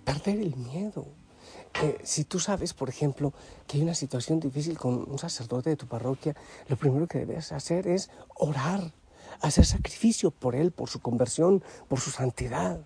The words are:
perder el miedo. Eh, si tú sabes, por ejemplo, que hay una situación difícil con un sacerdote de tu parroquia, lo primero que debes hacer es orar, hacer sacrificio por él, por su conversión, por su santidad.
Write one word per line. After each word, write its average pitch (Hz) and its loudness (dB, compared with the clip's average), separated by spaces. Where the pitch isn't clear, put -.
perder 196 0
el 175 -2
miedo. 147 -6
Eh, 151 2
si - 0
tú 185 -2
sabes, 180 0
por 131 -4
ejemplo, 143 0
que 143 0
hay 147 4
una 165 2
situación 135 0
difícil 151 -2
con 123 0
un 139 -4
sacerdote 127 -4
de 156 4
tu 123 -10
parroquia, 131 -2
lo 135 2
primero 147 4
que 147 -2
debes - -4
hacer 170 0
es 185 2
orar, 160 0
hacer - 6
sacrificio - 2
por 123 -2
él, 165 2
por 117 -6
su - -8
conversión, 127 4
por 131 0
su - -4
santidad. 156 -2